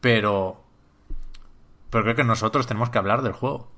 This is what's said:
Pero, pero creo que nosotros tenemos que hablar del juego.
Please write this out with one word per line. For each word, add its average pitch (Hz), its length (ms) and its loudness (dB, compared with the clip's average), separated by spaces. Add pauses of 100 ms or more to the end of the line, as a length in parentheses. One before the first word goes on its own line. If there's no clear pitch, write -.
Pero, 104 600 2 (1300)
pero 110 140 2
creo 110 120 2
que 147 80 2
nosotros 113 420 2
tenemos 117 220 -2
que 120 100 -2
hablar 104 220 2
del 117 120 -2
juego. 139 460 -6